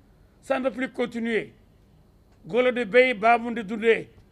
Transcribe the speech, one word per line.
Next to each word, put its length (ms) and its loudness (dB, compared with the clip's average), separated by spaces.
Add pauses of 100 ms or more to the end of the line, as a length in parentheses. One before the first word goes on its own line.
(420)
Ça 180 -4
ne 100 -4
peut 60 -6
plus 140 -4
continuer. 640 -4 (920)
Golo 260 0
de 140 -4
Bey, 280 4
Baboun 400 2
de 80 -4
Doudé, 480 0 (220)